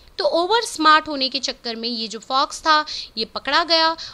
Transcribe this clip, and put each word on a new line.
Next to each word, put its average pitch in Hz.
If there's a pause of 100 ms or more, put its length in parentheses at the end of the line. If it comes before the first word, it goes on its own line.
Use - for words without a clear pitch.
(180)
तो 523
ओवर 427
स्मार्ट 311
होने 269
के 262
चक्कर 240
में 226
ये 226
जो 214
फॉक्स 269
था, 302 (320)
ये 220
पकड़ा 285
गया, 330 (180)